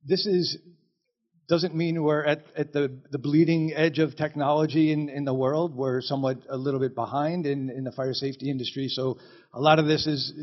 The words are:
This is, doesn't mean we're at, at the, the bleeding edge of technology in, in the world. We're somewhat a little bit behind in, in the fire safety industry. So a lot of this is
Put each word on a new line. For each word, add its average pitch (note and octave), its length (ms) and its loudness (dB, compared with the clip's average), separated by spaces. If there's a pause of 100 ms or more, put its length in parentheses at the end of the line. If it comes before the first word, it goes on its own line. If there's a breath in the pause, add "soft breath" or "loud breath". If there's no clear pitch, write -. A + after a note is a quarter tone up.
This F#3 220 0
is, F3 320 0 (880)
doesn't E3 280 0
mean E3 260 0
we're D3+ 220 2
at, D3+ 200 0 (140)
at D3 160 -4
the, C3+ 260 0 (120)
the C#3 80 -4
bleeding D#3 560 2
edge D#3 240 2
of C#3 160 2
technology D3+ 760 2
in, D3+ 180 0
in C#3 160 -6
the C3+ 80 0
world. C#3 420 0
We're C3 260 0
somewhat C3+ 380 -2 (100)
a C3+ 80 -6
little C3+ 220 -2
bit B2+ 160 -2
behind D3 500 -2
in, C#3 240 -2
in C3 140 -8
the C3 80 -6
fire C3 240 -4
safety C3+ 340 -6
industry. C3+ 380 -4
So C3 320 -4 (340 loud breath)
a - 80 -6
lot D#3 160 8
of D#3 80 4
this D3+ 220 2
is C#3 360 -4